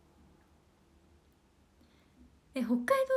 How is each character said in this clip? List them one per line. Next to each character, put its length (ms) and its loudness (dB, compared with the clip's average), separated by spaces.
え、 80 -4
北 120 0
海 120 -4
道 80 4